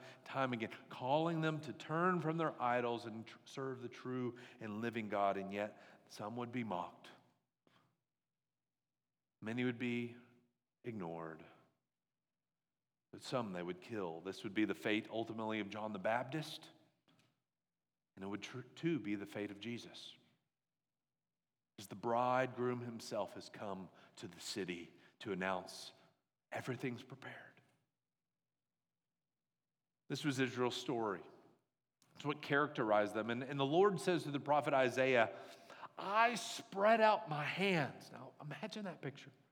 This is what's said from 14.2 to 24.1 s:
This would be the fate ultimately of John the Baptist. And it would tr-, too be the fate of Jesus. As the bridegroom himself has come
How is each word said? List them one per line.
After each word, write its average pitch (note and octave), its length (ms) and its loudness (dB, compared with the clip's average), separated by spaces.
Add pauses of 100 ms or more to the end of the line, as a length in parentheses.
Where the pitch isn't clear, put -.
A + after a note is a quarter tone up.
This F#2+ 180 -6
would G2 120 -6
be G#2+ 100 6
the F#2+ 80 2
fate A2 380 0
ultimately A2 480 -2
of G2 100 -4
John G#2+ 240 -6
the G2 60 -4
Baptist. C3 680 -2 (1500)
And G2 100 -8
it - 20 -4
would G2 140 -4
tr-, - 180 -10 (160)
too E3 240 0
be G#2 160 -2
the G2+ 100 -4
fate G#2 260 -4
of G2 80 -12
Jesus. - 540 -10 (1700)
As G#2 80 -14
the - 80 -12
bridegroom B2 880 4
himself A2+ 540 -4
has F#2+ 140 -12
come G2 380 -8 (300)